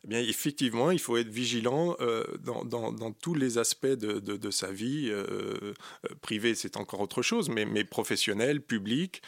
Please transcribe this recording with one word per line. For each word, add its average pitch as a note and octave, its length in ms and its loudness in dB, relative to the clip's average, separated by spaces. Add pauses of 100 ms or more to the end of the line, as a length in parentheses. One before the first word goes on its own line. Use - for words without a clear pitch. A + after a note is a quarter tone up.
Eh - 20 -14
bien, A2 140 2
effectivement, B2 720 2
il F3 80 4
faut A#2+ 160 0
être A#2 120 2
vigilant, A#2+ 720 2
euh, A#2 240 2 (220)
dans, A#2 200 -4
dans, A#2 280 -2
dans A2+ 180 -4
tous E3 240 -4
les B2+ 240 2
aspects - 280 2
de, G#2+ 340 2
de, G2+ 160 -4
de G#2 160 -4
sa F#2+ 180 -2
vie, B2 400 -2
euh, G2+ 140 -2
euh, G#2 960 -6
privée, A2 340 2
c'est - 220 -6
encore G2+ 240 -4
autre G#2 220 0
chose, A3 260 2
mais, A2 160 2
mais G#2+ 180 2
professionnelle, A2+ 800 0
publique, A#2+ 640 -2